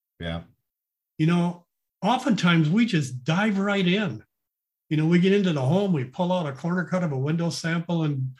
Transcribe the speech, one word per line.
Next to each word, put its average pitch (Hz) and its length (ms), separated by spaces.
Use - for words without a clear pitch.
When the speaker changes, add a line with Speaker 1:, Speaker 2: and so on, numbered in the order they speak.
Speaker 1:
Yeah. 85 240
Speaker 2:
You 156 100
know, 175 340
oftentimes 180 680
we 220 160
just 135 380
dive 196 340
right 196 300
in. 175 360
You 156 80
know, 156 100
we 170 120
get 190 140
into 190 200
the 143 80
home, 185 320
we 139 100
pull 175 280
out 180 140
a 143 60
corner 170 320
cut 180 200
of 165 80
a 135 60
window 165 320
sample, 165 540
and, 135 360